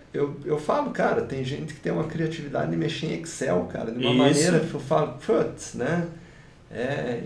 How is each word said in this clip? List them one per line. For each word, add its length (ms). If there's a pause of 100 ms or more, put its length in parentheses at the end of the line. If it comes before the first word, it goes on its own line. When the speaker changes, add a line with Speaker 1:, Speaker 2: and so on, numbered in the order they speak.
(140)
Speaker 1:
eu, 200 (120)
eu 120
falo, 340
cara, 320
tem 200
gente 300
que 80
tem 100
uma 140
criatividade 640
de 60
mexer 300
em 140
Excel, 480
cara, 220
de 80
uma 120
Speaker 2:
Isso. 60
Speaker 1:
maneira 440
que 120
eu 60
falo, 340 (120)
putz, 480
né? 340 (640)
É, 540